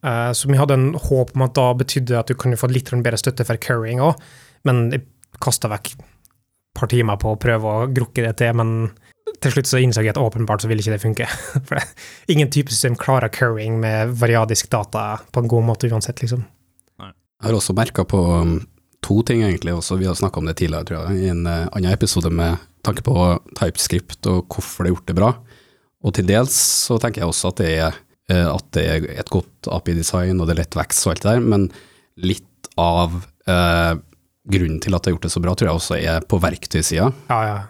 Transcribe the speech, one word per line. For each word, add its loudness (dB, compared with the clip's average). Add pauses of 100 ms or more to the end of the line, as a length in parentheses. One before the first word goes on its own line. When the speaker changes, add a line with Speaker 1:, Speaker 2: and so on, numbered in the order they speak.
Speaker 1:
eh, 0
så -4
vi 6
hadde 4
en 2
håp 0
om 2
at 0
da 4
betydde 0
at -2
du 0
kunne 0
få 0
litt -2
bedre 0
støtte -2
for -2
currying -2
også, 2 (480)
men 4
jeg -4 (340)
kastet -2
vekk -8
et -20 (680)
par -2
timer 2
på -2
å -12
prøve 0
å 0
grukke -2
det -4
til, 2
men 0 (500)
til 2
slutt 2
så 2
innså 2
jeg 0
at -2
åpenbart 0
så -4
vil 2
ikke 0
det -4
funke. -2 (200)
<laughs> -4
For -4
det, -4 (440)
ingen 4
typesystem 0
klarer 2
currying 0
med 0
variadisk 2
data -2 (120)
på 0
en 0
god 4
måte 0
uansett, -4
liksom. -2 (560)
Speaker 2:
Nei. -16 (340)
Speaker 3:
Jeg -4
har 2
også -2
merket 0
på, 4 (220)
um, 4 (500)
to 2
ting 2
egentlig, 0
også -2
vi 0
har 0
snakket -2
om -4
det -6
tidligere, -2
tror -6
jeg, 0
i 0
en, -2
eh, -2
annen 0
episode 0
med 0 (260)
tanke -2
på 2 (420)
TypeScript -4
og 2
hvorfor -8
det 2
har 2
gjort -12
det 0
bra. 4 (720)
Og 0
til 0
dels 2 (320)
så 0
tenker -2
jeg 0
også -2
at -2
det 2
er, -2 (320)
eh, 4
at -2
det 2
er -2 (140)
et -8
godt -4
A -2
P -2
I-design, 0
og 0
det 0
er 0
lett -6
vekst -2
og 0
alt -6
det 4
der, 2
men 2 (480)
litt -6
av, 2 (300)
eh, 2 (520)
grunnen 0
til -2
at 0
det 0
har -2
gjort -4
det -6
så -2
bra, 0
tror 0
jeg -2
også -4
er -2
på 2
verktøysiden. 0 (160)
Speaker 1:
Ja, 0
ja. -4 (100)